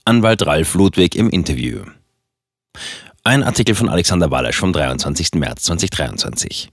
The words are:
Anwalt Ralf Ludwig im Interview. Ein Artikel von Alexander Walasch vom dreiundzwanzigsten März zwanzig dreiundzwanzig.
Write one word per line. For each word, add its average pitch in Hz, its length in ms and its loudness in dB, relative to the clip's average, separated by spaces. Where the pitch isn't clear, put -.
Anwalt 113 400 4
Ralf 78 300 0
Ludwig 92 400 4
im 110 160 0
Interview. 62 520 -4
Ein 131 220 4
Artikel 113 320 2
von 117 120 0
Alexander 87 440 2
Walasch 64 240 -2
vom 92 160 0
dreiundzwanzigsten 73 680 -2
März - 240 -4
zwanzig 87 280 -2
dreiundzwanzig. - 840 -6